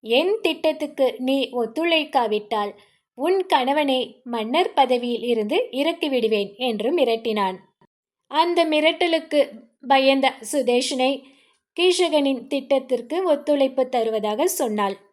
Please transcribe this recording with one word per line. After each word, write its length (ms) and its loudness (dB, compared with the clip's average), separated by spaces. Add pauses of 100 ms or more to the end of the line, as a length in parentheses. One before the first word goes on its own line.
என் 380 2
திட்டத்துக்கு 760 -2
நீ 340 0
ஒத்துழைக்காவிட்டால் 1200 -2 (460)
உன் 280 0
கணவனை 800 0
மன்னர் 480 -2
பதவியில் 500 0
இருந்து 480 0
இறக்கிவிடுவேன்" 840 -2
என்று 380 -4
மிரட்டினான். 640 0 (720)
அந்த 340 2
மிரட்டலுக்கு 760 0 (480)
பயந்த 440 4 (200)
சுதேஷனை 600 0 (640)
கீசகனின் 680 2
திட்டத்திற்கு 760 -2
ஒத்துழைப்பு 640 0
தருவதாக 600 -2
சொன்னாள். 480 -2 (160)